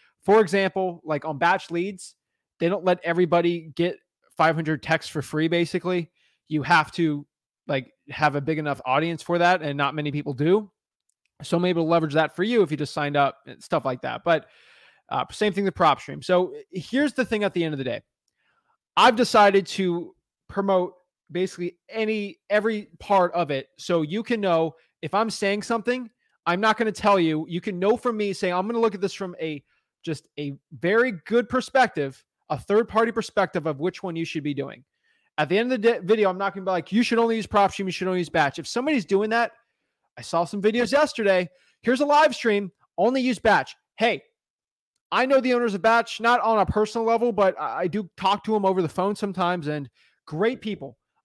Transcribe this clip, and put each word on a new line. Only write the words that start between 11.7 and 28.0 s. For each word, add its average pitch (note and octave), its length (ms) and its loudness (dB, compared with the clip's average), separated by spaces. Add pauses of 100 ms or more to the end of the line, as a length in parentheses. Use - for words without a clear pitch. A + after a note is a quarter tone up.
to D#3+ 40 0
leverage D#3+ 260 2
that D#3 200 0
for F3+ 80 -2
you A3+ 180 2
if E3 80 2
you D3+ 60 -4
just C#3+ 180 -6
signed C#3+ 220 -4
up C#3 220 2 (100)
and B2+ 160 -20
stuff D3+ 220 -2
like B2+ 160 -6
that. A#2+ 240 -8
But, E3 220 0 (600)
uh, B2+ 240 -4
same G#3+ 220 -2
thing G3+ 100 -2
with F#3+ 100 -2
PropStream. D3 480 0
So F3+ 320 0 (160)
here's C4 440 -2
the B3+ 100 0
thing G#3 220 -2
at F#3+ 80 -2
the F3 100 -2
end D#3 100 -4
of C#3+ 40 -8
the C3+ 80 -6
day. A2+ 160 -6 (960)
I've A3+ 180 6
decided G#3 520 6
to F3 460 -4 (360)
promote G3 460 0 (360)
basically F3 460 -6 (100)
any, G#3+ 520 -6 (100)
every G#3 400 -2 (100)
part F#3 320 2
of E3 200 -2
it. C3+ 260 -6
So E3+ 240 0
you D#3+ 200 -4
can A3+ 200 -4
know E3 340 0 (260)
if D#3 120 -10
I'm A3 160 0
saying G3+ 340 -2
something, A#3 460 -4 (360)
I'm F3 140 0
not A3 160 2
gonna A3 160 -2
tell G3+ 300 2
you. D#3+ 260 0
You F3 140 -6
can F#3 180 -6
know G3+ 160 2
from A#3 220 -4